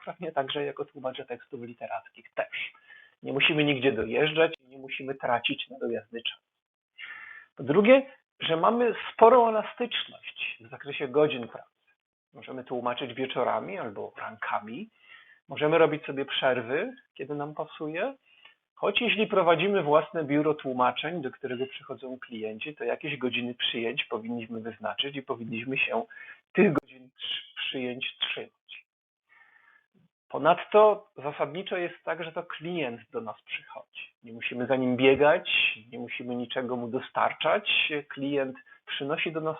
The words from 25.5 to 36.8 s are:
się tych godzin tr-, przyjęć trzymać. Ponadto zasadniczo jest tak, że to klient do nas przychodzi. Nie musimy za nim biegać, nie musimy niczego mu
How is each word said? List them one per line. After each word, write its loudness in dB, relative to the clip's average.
się -2
tych 6
godzin -6
tr-, -10
przyjęć -6
trzymać. -6
Ponadto 6
zasadniczo -4
jest -4
tak, -6
że -8
to -8
klient -6
do -6
nas -12
przychodzi. -14
Nie -18
musimy -6
za 2
nim 2
biegać, 6
nie -10
musimy -8
niczego -4
mu -4